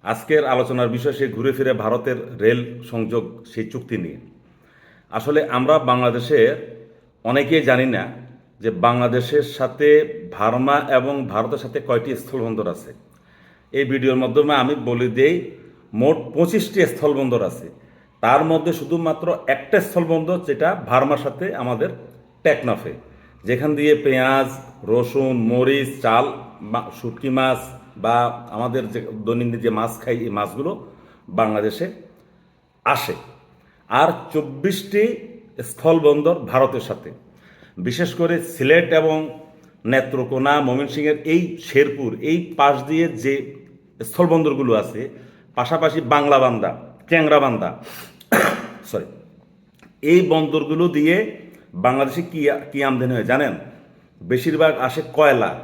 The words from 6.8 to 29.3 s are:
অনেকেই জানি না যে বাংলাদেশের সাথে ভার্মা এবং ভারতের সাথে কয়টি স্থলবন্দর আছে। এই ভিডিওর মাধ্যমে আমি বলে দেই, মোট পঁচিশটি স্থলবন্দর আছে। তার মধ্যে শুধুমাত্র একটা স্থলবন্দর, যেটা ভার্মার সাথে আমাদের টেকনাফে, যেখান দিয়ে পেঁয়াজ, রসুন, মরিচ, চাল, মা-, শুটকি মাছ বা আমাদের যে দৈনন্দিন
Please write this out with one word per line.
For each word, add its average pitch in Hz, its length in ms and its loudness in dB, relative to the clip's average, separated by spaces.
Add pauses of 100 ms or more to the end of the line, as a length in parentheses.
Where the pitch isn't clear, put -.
অনেকেই 139 380 2
জানি 127 220 4
না 107 180 -2 (560)
যে 110 100 -2 (160)
বাংলাদেশের 123 600 2 (120)
সাথে 135 300 0 (440)
ভার্মা 127 460 2 (120)
এবং 131 240 2 (140)
ভারতের 110 360 -4
সাথে 131 160 -8
কয়টি 120 360 -2
স্থলবন্দর 113 520 -6
আছে। - 240 -10 (840)
এই 139 120 0
ভিডিওর 131 380 2
মাধ্যমে 143 320 4
আমি 131 180 2 (120)
বলে 123 240 0
দেই, 135 260 4 (580)
মোট 131 240 2 (160)
পঁচিশটি 175 520 0
স্থলবন্দর 135 580 0
আছে। 85 240 -6 (560)
তার 131 200 6
মধ্যে 160 300 0
শুধুমাত্র 160 540 -4 (200)
একটা 139 340 0
স্থলবন্দর, 165 640 0
যেটা 151 240 0 (180)
ভার্মার 135 380 2
সাথে 156 200 -6 (100)
আমাদের 123 340 -2 (540)
টেকনাফে, 117 500 0 (500)
যেখান 127 320 0
দিয়ে 147 200 4
পেঁয়াজ, 135 540 2 (360)
রসুন, 123 500 0 (140)
মরিচ, 127 400 2 (120)
চাল, 117 240 4 (360)
মা-, 117 300 -6
শুটকি 120 380 -8
মাছ 131 300 0 (380)
বা 117 200 0 (340)
আমাদের 120 360 -4
যে - 120 -8 (260)
দৈনন্দিন 117 340 -2